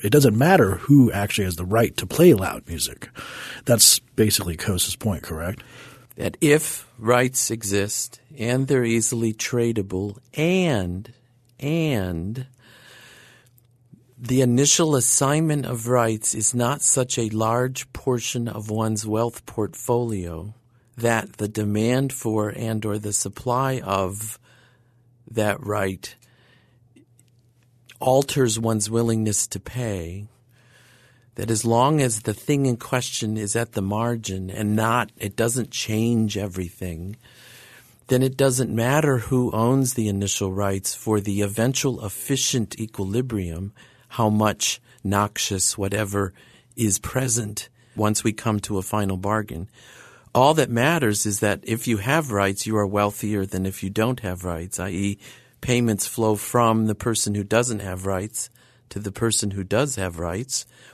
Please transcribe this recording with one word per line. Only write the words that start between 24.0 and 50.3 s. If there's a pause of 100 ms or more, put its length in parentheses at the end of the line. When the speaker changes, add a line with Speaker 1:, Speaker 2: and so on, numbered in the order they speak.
Speaker 2:
that
right (1900)
alters
one's
willingness
to
pay, (1080)
that
as
long
as
the
thing
in
question
is
at
the
margin
and
not,
it
doesn't
change
everything, (920)
then
it
doesn't
matter
who
owns
the
initial
rights
for
the
eventual
efficient
equilibrium, (360)
how
much (240)
noxious
whatever (420)
is
present (280)
once
we
come
to
a
final
bargain. (680)